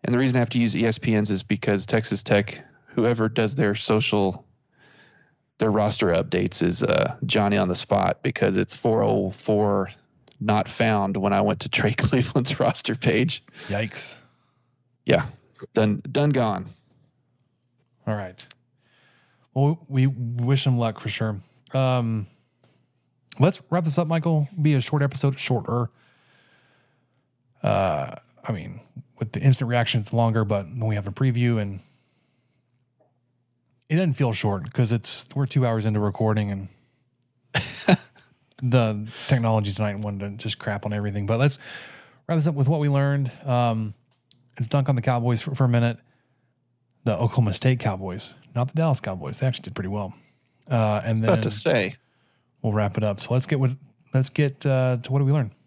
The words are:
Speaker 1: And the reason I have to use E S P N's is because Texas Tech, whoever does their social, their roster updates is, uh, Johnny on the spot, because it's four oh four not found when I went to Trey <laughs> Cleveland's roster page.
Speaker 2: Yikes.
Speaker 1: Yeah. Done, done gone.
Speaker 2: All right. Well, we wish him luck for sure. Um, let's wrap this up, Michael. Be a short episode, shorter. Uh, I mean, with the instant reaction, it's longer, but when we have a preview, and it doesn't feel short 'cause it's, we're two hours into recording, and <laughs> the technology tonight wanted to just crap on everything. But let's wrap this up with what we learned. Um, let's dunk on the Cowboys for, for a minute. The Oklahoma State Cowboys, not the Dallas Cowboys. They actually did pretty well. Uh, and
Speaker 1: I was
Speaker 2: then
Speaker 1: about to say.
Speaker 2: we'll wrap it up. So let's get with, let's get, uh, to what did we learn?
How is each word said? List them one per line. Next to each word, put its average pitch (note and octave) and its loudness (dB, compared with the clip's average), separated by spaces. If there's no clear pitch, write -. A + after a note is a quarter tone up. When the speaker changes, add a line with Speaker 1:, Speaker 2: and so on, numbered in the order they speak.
Speaker 1:
And B2 0
the A#2+ 2
reason B2+ 2
I - 4
have A#2 2
to B2 0
use A#2 2
E A2+ 2
S - 0
P A2+ 0
N's G#2 2
is F#2+ 0
because G#2 -2
Texas A2 -2
Tech, - 0
whoever A2+ 0
does A2+ -2
their G#2 2
social, G#2 0
their G#2+ 2
roster G#2 0
updates F2+ 0
is, F2 0
uh, - 0
Johnny G2+ 2
on F#2 2
the F2+ 0
spot, G2 0
because G2+ 0
it's - -2
four A2 0
oh G2+ 0
four G2+ 0
not G#2+ 0
found G#2 0
when G2+ 0
I G2 4
went G#2 0
to - -8
Trey - 0
<laughs> - -
Cleveland's C3 0
roster - 0
page. - 0
Speaker 2:
Yikes. - -6
Speaker 1:
Yeah. - 2
Done, G#2+ 2
done C#3+ 2
gone. A2 -2
Speaker 2:
All A2 -2
right. F#2+ -10
Well, C#3+ 2
we C3 2
wish A#2+ 0
him B2 4
luck A2+ -2
for - -6
sure. G#2 -4
Um, A#2+ 0
let's F3 2
wrap D#3+ 0
this D3 0
up, F3 0
Michael. D#3+ 0
Be D3+ 4
a C3 4
short D3 0
episode, C3+ -2
shorter. A#2 -2
Uh, F2+ 0
I B2 -4
mean, F#2+ -10
with G#2+ -6
the - -4
instant B2+ 2
reaction, A#2+ 2
it's - -8
longer, A2+ 2
but G2+ -2
when A2+ -6
we G#2+ 0
have G2 -6
a G2+ -8
preview, A#2+ 0
and G2 -6
it D#3 2
doesn't F3 2
feel B2 0
short G2+ -2
'cause A#2 0
it's, - -4
we're C#3 0
two C3 2
hours A2+ 0
into G#2+ 2
recording, G#2 0
and F#2+ -8
<laughs> F#3 6
the A2+ 2
technology A2+ 2
tonight G#2 -2
wanted G2+ -6
to - -14
just A2 -6
crap - -6
on G#2+ -2
everything. G#2 -2
But A2+ 2
let's C#3 2
wrap E3 0
this D3+ 2
up E3 0
with C#3 2
what D#3 2
we D3 2
learned. C#3 2
Um, A#2 0
let's A#2 -4
dunk C#3 2
on C#3 2
the A2+ 0
Cowboys A#2+ 0
for, C#3 -6
for C3+ 2
a B2 4
minute. A#2+ 2
The G#2+ 2
Oklahoma A2 2
State B2+ 2
Cowboys, F#2+ -6
not B2 -2
the - -12
Dallas D#3 0
Cowboys. F#2 -8
They C3 0
actually B2 -4
did - -12
pretty F#2 -6
well. G2+ -6
Uh, A2 2
and A2+ -2
Speaker 1:
I A2+ 0
was A2 0
Speaker 2:
then A2+ 2
Speaker 1:
about A#2+ 4
to G#2 0
say. G#2 0
Speaker 2:
we'll A2 0
wrap G#2 0
it G#2+ 0
up. G2+ -2
So - -4
let's C3 0
get C#3 0
with, C3 0
let's C3 2
get, C#3+ -2
uh, C3 2
to A#2 -6
what C#3 2
did C#3 4
we C3+ 4
learn? C3 0